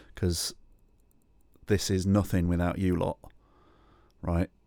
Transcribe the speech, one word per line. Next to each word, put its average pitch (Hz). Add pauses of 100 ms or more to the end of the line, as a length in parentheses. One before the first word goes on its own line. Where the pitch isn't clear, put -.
(160)
'cause - (1160)
this 101
is 92
nothing 98
without 87
you 92
lot, 87 (1000)
right? 87 (180)